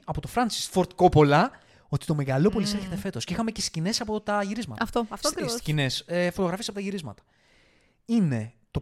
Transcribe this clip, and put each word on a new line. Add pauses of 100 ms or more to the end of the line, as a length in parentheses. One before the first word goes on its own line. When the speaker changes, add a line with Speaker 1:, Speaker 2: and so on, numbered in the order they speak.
Speaker 1:
από
το
Francis
Ford
Coppola (440)
ότι
το
Μεγαλόπολης
Speaker 2:
Μμμ.
Speaker 1:
έρχεται
φέτος.
Και
είχαμε
και
σκηνές
από
τα
γυρίσματα.
Speaker 2:
Αυτό,
αυτό
Speaker 1:
Σ-,
Speaker 2:
ακριβώς.
Speaker 1:
σκηνές,
ε,
φωτογραφίες
από
τα
γυρίσματα. (840)
Είναι (180)
το